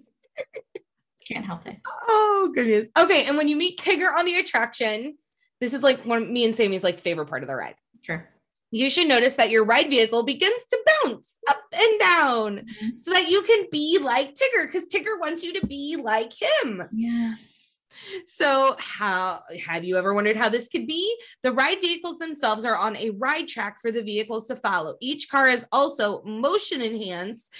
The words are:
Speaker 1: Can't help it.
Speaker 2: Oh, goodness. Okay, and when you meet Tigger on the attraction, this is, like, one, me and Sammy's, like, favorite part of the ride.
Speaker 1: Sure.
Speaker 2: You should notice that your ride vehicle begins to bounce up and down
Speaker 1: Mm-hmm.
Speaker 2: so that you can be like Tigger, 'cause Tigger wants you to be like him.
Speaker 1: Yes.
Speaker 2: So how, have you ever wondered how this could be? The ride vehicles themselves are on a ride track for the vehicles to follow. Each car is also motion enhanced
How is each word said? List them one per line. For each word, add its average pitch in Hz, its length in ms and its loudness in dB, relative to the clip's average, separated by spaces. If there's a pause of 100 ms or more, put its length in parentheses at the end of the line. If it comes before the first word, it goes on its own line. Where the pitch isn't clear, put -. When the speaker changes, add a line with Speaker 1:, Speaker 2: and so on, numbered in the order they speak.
(1300)
Speaker 1:
Can't 214 160 -8
help 175 220 -10
it. - 100 -14 (320)
Speaker 2:
Oh, 415 460 4
goodness. 220 420 2
Okay, 339 280 6
and 285 120 0
when 302 120 2
you 294 80 2
meet 359 240 -2
Tigger 339 360 2
on 349 100 2
the 349 100 0
attraction, 233 800 -2 (440)
this 240 140 -4
is, 247 80 -4
like, 262 220 4
one, 226 280 -2
me 240 120 2
and 226 100 2
Sammy's, 196 300 0
like, 175 160 0
favorite 160 260 -2
part 143 160 -6
of 131 60 -12
the 135 80 -6
ride. 85 180 -8 (260)
Speaker 1:
Sure. 170 280 -10 (420)
Speaker 2:
You 254 200 0
should 320 180 2
notice 254 260 4
that 226 160 4
your 220 140 4
ride 254 240 4
vehicle 233 340 2
begins 359 480 0
to 494 80 2 (260)
bounce 226 340 -8 (100)
up - 140 2 (100)
and 427 280 4
down 262 580 4
Speaker 1:
Mm-hmm. 226 380 -8
Speaker 2:
so - 160 -10
that 359 160 2
you 381 140 4
can 427 280 4
be 311 300 2
like 277 340 0
Tigger, 480 360 2
'cause 339 180 -4
Tigger 403 320 -4
wants 330 240 -6
you 349 160 -8
to - 60 -4
be 285 300 -6
like 226 360 0 (300)
him. 202 200 -4 (100)
Speaker 1:
Yes. 226 600 -4 (760)
Speaker 2:
So 269 520 2
how, 185 640 -4 (240)
have 165 180 -4
you 185 120 0
ever 185 180 0
wondered 208 220 2
how 226 120 2
this 240 200 -2
could 233 180 -4
be? 370 300 -2 (260)
The 254 100 0
ride 277 280 0
vehicles 339 380 -4
themselves 277 460 -4
are 226 120 0
on 202 200 -2
a 220 140 -4
ride 262 380 -4
track 208 320 -8
for 226 120 -4
the 226 100 -4
vehicles 214 460 -6
to 247 80 -8
follow. 170 440 -4
Each 294 300 -6
car 277 180 4
is 240 240 2
also 240 520 0
motion 269 580 -2
enhanced 214 760 -8